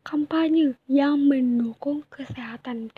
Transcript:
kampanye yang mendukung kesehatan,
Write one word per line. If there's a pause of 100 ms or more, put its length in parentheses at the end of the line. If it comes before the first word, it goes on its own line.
kampanye (160)
yang
mendukung
kesehatan,